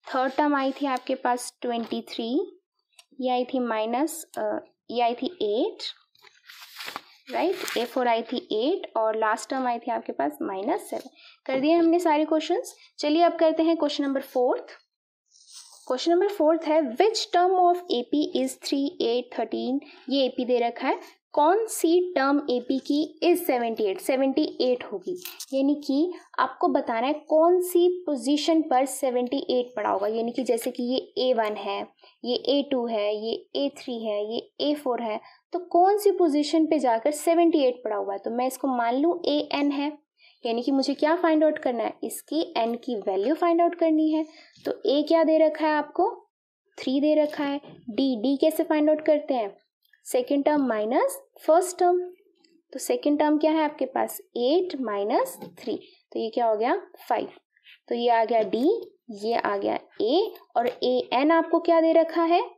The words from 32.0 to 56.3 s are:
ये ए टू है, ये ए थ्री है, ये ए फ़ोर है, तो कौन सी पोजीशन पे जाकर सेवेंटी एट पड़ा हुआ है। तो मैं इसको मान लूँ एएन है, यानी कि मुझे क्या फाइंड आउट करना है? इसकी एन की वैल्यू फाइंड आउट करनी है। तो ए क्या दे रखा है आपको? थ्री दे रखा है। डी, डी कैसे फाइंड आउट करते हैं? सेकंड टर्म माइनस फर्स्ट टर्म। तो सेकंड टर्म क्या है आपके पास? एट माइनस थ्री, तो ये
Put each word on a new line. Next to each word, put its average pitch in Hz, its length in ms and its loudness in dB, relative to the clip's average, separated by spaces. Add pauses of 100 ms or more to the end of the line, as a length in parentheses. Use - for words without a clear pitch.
ये 240 100 -2
ए 285 360 0
टू 240 160 -2
है, 214 300 -2
ये 220 400 -6
ए 277 220 -2
थ्री 233 260 -10
है, 208 300 -4
ये - 160 -6 (100)
ए 285 140 2
फ़ोर 247 280 -4
है, 214 180 -6 (320)
तो 349 60 -4
कौन 359 400 4
सी 403 120 4
पोजीशन 320 560 2
पे 311 120 2
जाकर 240 320 2
सेवेंटी 339 480 4
एट 247 260 2
पड़ा 214 120 -4
हुआ 196 160 -4
है। 196 60 -6
तो 220 120 -8
मैं 247 160 -2
इसको 262 220 -4
मान 240 260 0
लूँ 330 320 0
एएन 285 460 0
है, 285 260 -4 (480)
यानी 233 160 -2
कि 277 100 -2
मुझे 269 220 0
क्या 311 220 2
फाइंड 320 280 4
आउट 302 140 2
करना 233 260 -2
है? 208 100 -4 (100)
इसकी - 520 -6
एन 233 180 0
की 240 220 -6
वैल्यू 196 380 0
फाइंड 339 260 2
आउट 339 140 2
करनी 311 360 2
है। 311 160 -2 (380)
तो - 220 -6
ए 285 160 2
क्या 330 220 4
दे 320 140 4
रखा 311 280 2
है 302 80 2
आपको? 339 560 -2 (480)
थ्री 269 220 -2
दे 302 140 4
रखा 294 300 0
है। 285 160 -4 (300)
डी, 262 260 0
डी 262 200 0
कैसे 311 280 2
फाइंड 302 260 2
आउट 302 100 2
करते 294 340 0
हैं? 202 280 -6 (420)
सेकंड 269 380 -2
टर्म 294 240 2
माइनस 240 520 -2 (260)
फर्स्ट 349 320 2
टर्म। 359 220 4 (720)
तो 269 60 -12
सेकंड 285 400 0
टर्म 302 200 2
क्या 311 140 2
है 320 120 2
आपके 294 220 -4
पास? 226 340 -4 (160)
एट 311 460 0
माइनस 226 560 -2 (200)
थ्री, - 180 -8 (360)
तो - 60 -6
ये 226 120 -4